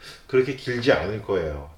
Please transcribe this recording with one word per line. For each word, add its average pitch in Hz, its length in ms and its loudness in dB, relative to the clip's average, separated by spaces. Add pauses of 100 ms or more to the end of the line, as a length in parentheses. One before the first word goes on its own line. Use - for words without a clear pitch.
(260)
그렇게 131 300 2
길지 120 360 0
않을 104 300 0
거예요. 76 560 -2